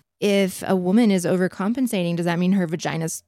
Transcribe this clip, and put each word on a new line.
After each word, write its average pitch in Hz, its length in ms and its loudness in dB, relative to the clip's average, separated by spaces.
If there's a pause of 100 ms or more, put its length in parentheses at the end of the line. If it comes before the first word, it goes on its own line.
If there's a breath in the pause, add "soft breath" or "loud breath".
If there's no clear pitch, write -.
(180)
If 196 480 0
a 190 80 0
woman 196 380 4
is 180 140 0
overcompensating, 185 880 -2
does 170 80 -2
that 175 140 0
mean 180 140 2
her 185 140 2
vagina's 160 600 -6